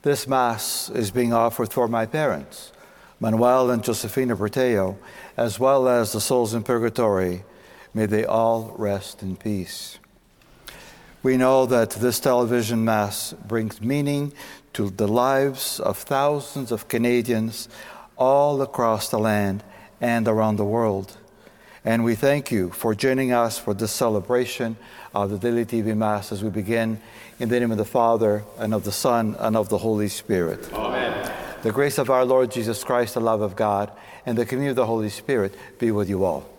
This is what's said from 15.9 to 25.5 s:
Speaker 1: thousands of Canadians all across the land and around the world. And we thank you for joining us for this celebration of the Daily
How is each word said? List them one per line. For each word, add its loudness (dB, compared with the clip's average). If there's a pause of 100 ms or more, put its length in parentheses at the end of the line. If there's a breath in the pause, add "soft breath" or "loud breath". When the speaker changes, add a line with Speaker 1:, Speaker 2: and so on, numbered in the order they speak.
Speaker 1:
thousands -2
of -6
Canadians 0 (480 loud breath)
all 4
across 0
the -2
land 0 (380 loud breath)
and 0
around 2
the 0
world. -2 (680 loud breath)
And 2
we 2
thank 0
you 0
for -2
joining 0
us 2
for -4
this -2
celebration 0 (380 loud breath)
of 0
the -4
Daily 0